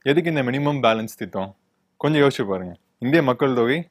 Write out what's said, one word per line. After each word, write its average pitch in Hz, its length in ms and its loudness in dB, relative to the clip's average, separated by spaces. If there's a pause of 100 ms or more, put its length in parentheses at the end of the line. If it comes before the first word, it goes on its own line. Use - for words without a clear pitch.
எதுக்கு 160 260 2
இந்த 147 100 0
மினிமம் 139 420 -2
பேலன்ஸ் 110 360 0
திட்டம்? 98 300 -8 (500)
கொஞ்சம் 147 220 2
யோசிச்சு 139 260 2
பாருங்க. 92 260 -6 (240)
இந்திய 139 240 2
மக்கள் 131 360 0
தொகை 123 200 2 (120)